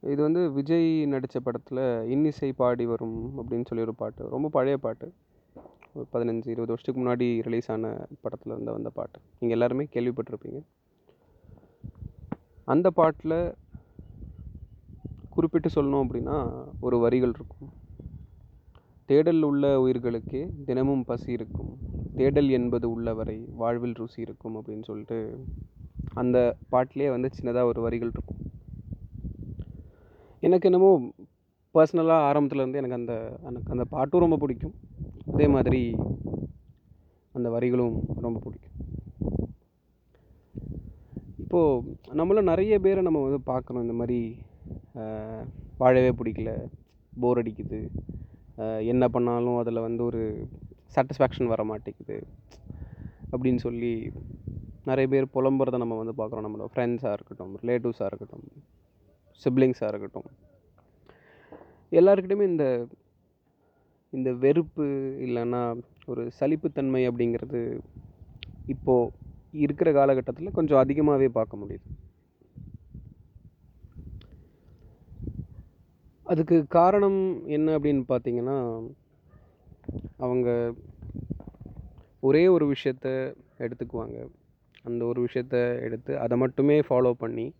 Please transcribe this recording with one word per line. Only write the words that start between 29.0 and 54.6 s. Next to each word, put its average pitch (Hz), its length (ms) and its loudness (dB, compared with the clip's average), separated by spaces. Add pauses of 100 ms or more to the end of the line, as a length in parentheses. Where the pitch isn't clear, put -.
எனக்கு 180 260 6
என்னமோ 180 420 8 (600)
பர்சனலா 160 580 6
ஆரம்பத்துல 143 240 2
இருந்து 135 220 0
எனக்கு 127 180 -2
அந்த, 120 480 -6
எனக்கு 123 280 -8
அந்த 123 120 -2
பாட்டும் 143 360 2
ரொம்ப 165 180 6
பிடிக்கும். 143 360 -2 (600)
அதே 147 140 6
மாதிரி 127 480 4 (1400)
அந்த 120 160 -2
வரிகளும் 120 520 2 (200)
ரொம்ப 117 180 -2
பிடிக்கும். - 320 -14 (2750)
இப்போ 156 460 2 (240)
நம்மள 180 340 2
நிறைய 196 380 4
பேரை 190 240 4
நம்ம 151 260 2
வந்து 135 220 -2
பார்க்குறோம். 127 300 -4
இந்த 117 120 -2
மாதிரி, 117 440 -2 (580)
ஆ, 110 320 -8 (500)
வாழவே 127 340 8
பிடிக்கல, 113 560 -4 (520)
போர் 123 180 4
அடிக்குது, 110 520 -4 (720)
ஆ, 110 160 -4
என்ன 120 320 2
பண்ணாலும் 120 500 2
அதுல 117 240 -2
வந்து 117 220 -4
ஒரு 110 440 -4 (480)
சாட்டிஸ்ஃபேக்ஷன் 131 520 2
வர 110 160 0
மாட்டேங்குது 107 640 -8 (1040)
அப்படின்னு 127 260 0
சொல்லி 117 540 -4 (760)